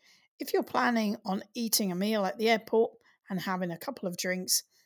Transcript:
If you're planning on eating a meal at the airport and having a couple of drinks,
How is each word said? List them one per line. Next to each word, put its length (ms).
If 120
you're 120
planning 600
on 200
eating 380
a 20
meal 320
at 120
the 120
airport 400
and 120
having 280
a 80
couple 300
of 80
drinks, 480